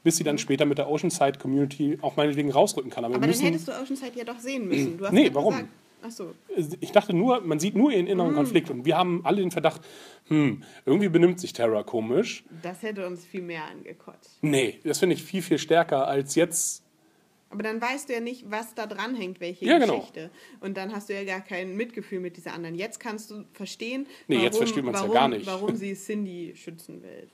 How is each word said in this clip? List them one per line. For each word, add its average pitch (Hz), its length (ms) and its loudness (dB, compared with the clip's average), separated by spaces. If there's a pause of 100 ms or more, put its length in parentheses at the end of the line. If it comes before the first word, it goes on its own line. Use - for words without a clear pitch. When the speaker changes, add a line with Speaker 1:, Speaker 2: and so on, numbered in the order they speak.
Speaker 1:
bis 165 140 4
sie 165 60 -2
dann 147 120 0
Speaker 2:
Mhm. 143 40 -4
Speaker 1:
später 139 260 2
mit 143 120 2
der 139 120 -2
Oceanside 147 500 2
Community 143 600 0
auch 147 140 -4
meinetwegen 147 360 2
rausrücken 135 400 2
kann. 123 140 -6
Aber 120 80 -2
wir 127 40 0
Speaker 2:
Aber 127 100 2
dann - 20 6
Speaker 1:
müssen - 160 2
Speaker 2:
hättest 165 220 0
du 262 40 -6
Oceanside 262 460 -8
ja 240 80 -8
doch 233 140 -10
sehen 247 280 -6
müssen. 143 300 -2
Du 190 80 -6
hast 196 80 0
Speaker 1:
Nee, 247 100 8
Speaker 2:
gerade - 120 4
Speaker 1:
warum? 170 200 4
Speaker 2:
gesagt, - 140 -6 (340)
ach 233 80 -14
so. 175 240 -14 (460)
Speaker 1:
Ich - 100 -8
dachte 202 220 4
nur, 233 280 4
man 160 180 0
sieht 196 160 -2
nur 262 160 6
ihren 185 160 2
inneren 180 240 2
Speaker 2:
Mhm. - 40 2
Speaker 1:
Konflikt - 340 2
und 127 160 -6
wir 160 120 4
haben 175 280 2
alle 175 160 4
den 180 100 0
Verdacht, 160 300 0 (460)
hm, 147 360 2 (220)
irgendwie 190 240 4
benimmt 170 300 6
sich - 140 -8
Terra 110 300 2
komisch. 120 600 -2 (180)
Speaker 2:
Das 180 220 -10
hätte 202 240 -6
uns 175 180 -10
viel 190 160 -10
mehr 170 240 -8
angekotzt. - 760 -20
Speaker 1:
Nee, 135 420 2
das 147 160 -2
finde 180 160 4
ich - 80 -8
viel, 190 180 -4
viel 160 160 2
stärker 156 500 2
als 139 280 -2
jetzt. - 480 0 (680)
Speaker 2:
Aber 208 120 -8
dann 220 180 -4
weißt 262 280 -4
du 254 40 -4
ja 233 60 -2
nicht, 233 320 -10
was 226 240 -8
da 220 100 -6
dranhängt, 208 540 -6
welche 175 260 -8
Speaker 1:
Ja, 311 140 8
genau. 202 160 4
Speaker 2:
Geschichte. 160 340 -10 (320)
Und 196 160 -8
dann 190 160 -8
hast 208 160 -10
du 202 60 -6
ja 196 80 -8
gar 190 180 -6
kein 185 340 -8
Mitgefühl 208 440 -8
mit 175 180 -10
dieser 170 160 -12
anderen. 170 220 -8
Jetzt 208 240 -8
kannst 214 320 -10
du 208 120 -14 (100)
verstehen, 240 520 -8 (220)
Speaker 1:
Nee, 147 80 2
jetzt 117 180 4
Speaker 2:
warum, 214 60 0
Speaker 1:
versteht 233 260 0
man's 113 120 -2
ja 98 80 0
Speaker 2:
warum, 98 100 0
Speaker 1:
gar 123 140 6
nicht. 147 180 -4
Speaker 2:
warum 196 280 -2
sie 196 200 -6
Cindy 190 600 -8
schützen - 460 -18
will. - 320 -18